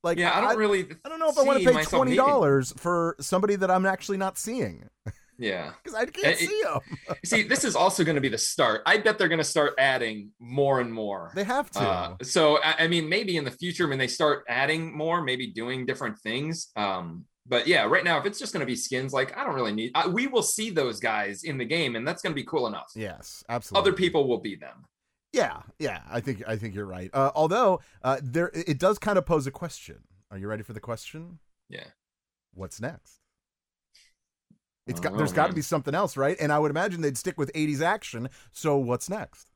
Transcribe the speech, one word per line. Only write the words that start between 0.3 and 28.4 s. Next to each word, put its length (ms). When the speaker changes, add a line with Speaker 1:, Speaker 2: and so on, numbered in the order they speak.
Speaker 2:
I 40
don't 100
Speaker 1:
I, 40
Speaker 2:
really 320
Speaker 1:
I 60
don't 80
know 100
if 80
I 60
wanna 180
Speaker 2:
see 60
Speaker 1:
pay 60
Speaker 2:
myself 340
needing 100
Speaker 1:
twenty 0
dollars 640
for 420
somebody 360
that 140
I'm 140
actually 320
not 220
seeing. 500
<laughs> 80
Speaker 2:
Yeah. 300
Speaker 1:
'Cause 120
I 100
can't 220
Speaker 2:
And 80
it 40
Speaker 1:
see 180
'em. 520
<laughs> 40
Speaker 2:
See, 200
this 200
is 100
also 300
gonna 160
be 80
the 80
start. 480
I 140
bet 180
they're 100
gonna 160
start 360
adding 600
more 420
and 120
more. 420
Speaker 1:
They 100
have 260
to. 100
Speaker 2:
Uh, 420
so, 400
I, 220
I 40
mean, 200
maybe 300
in 60
the 60
future 380
when 80
they 100
start 440
adding 440
more, 280
maybe 240
doing 400
different 320
things. 580
Um, 480
but 200
yeah, 200
right 180
now, 140
if 80
it's 120
just 140
gonna 140
be 100
skins, 380
like, 200
I 100
don't 100
really 180
need, 220
I, 140
we 180
will 160
see 260
those 320
guys 420
in 140
the 80
game, 320
and 100
that's 140
gonna 140
be 100
cool 220
enough. 280
Speaker 1:
Yes, 540
absolutely. 400
Speaker 2:
Other 80
people 320
will 140
be 140
them. 280
Speaker 1:
Yeah, 300
yeah, 320
I 100
think, 260
I 100
think 180
you're 100
right. 300
Uh, 200
although, 460
uh, 200
there, 260